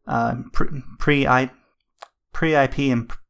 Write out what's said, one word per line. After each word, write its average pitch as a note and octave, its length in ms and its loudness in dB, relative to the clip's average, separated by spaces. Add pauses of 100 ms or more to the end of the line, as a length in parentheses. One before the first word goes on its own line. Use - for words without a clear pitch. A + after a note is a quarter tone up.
uh, A#2 300 -2 (180)
pre, - 140 4 (300)
pre-I-, C3+ 520 2 (800)
pre-I D3+ 340 2
P C#3 240 0
and A#2+ 220 -2 (180)